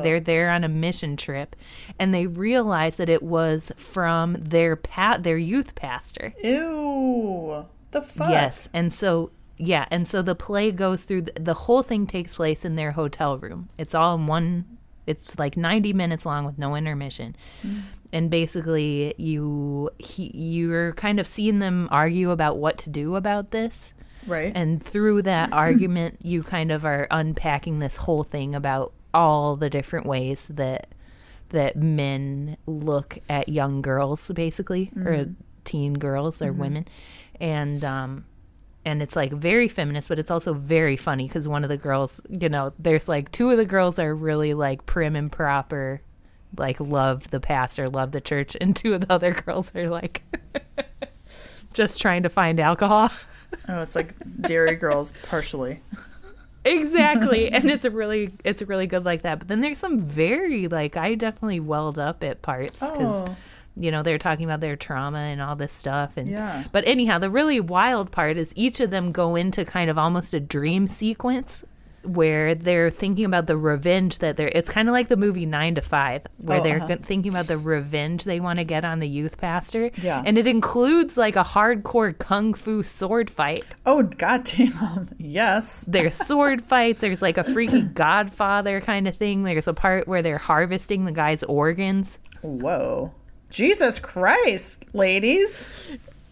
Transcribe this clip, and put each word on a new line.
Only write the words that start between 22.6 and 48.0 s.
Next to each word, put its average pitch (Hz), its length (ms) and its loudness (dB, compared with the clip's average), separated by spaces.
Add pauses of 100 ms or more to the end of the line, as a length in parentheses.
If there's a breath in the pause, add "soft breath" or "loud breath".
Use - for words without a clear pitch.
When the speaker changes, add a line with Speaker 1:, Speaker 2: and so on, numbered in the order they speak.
Speaker 1:
to - 120 -12
do 151 260 -4
about 202 340 -2
this. 226 420 -6 (340 soft breath)
Speaker 2:
Right. 175 280 -4
Speaker 1:
And 160 280 0
through 208 400 4
that 175 300 2
Speaker 2:
<clears throat> - 0 -
Speaker 1:
argument, 175 680 4
you 170 200 -2
kind 160 300 -2
of 156 140 -2
are 143 240 0
unpacking 156 680 -2
this 139 160 -4
whole 151 280 0
thing 143 300 -6
about 139 400 -2 (180)
all 151 440 4
the 147 120 -2
different 139 380 -4
ways 131 420 -4
that, 135 400 -6 (600 soft breath)
that 143 260 0
men 139 800 -2 (100)
look 151 520 -4 (100)
at 143 220 -2
young 139 320 0
girls, 139 520 -2
basically, 180 600 -2
or 180 160 0
Speaker 2:
Mm-hmm. 156 200 0 (320)
Speaker 1:
teen 143 300 -2
girls 143 460 -4
or 143 120 -2
Speaker 2:
Mm-hmm. 139 80 -4
Speaker 1:
women. 143 280 -4 (500 loud breath)
And, 147 460 -2
um, 135 400 -6 (600)
and 151 160 -2
it's, 147 140 -8
like, 139 180 0
very 190 340 2
feminist, 147 400 -4
but 156 100 -2
it's 156 120 -4
also 170 240 -2
very 143 420 2
funny 131 320 -2
'cause 151 180 -4
one 147 160 -2
of 143 60 -2
the 143 80 -2
girls, 139 540 -2
you 175 180 -2
know, 143 300 -2
there's, 156 280 2
like, 147 260 -2
two 240 180 2
of 240 80 6
the 220 80 4
girls 185 320 2
are 156 160 0
really, 151 400 0
like, 139 320 -2
prim 156 280 0
and 147 160 -4
proper 139 720 -2 (560 soft breath)
like, 135 240 -2
love 135 500 0
the 135 100 -2
pastor, 131 480 -2
love 131 240 -2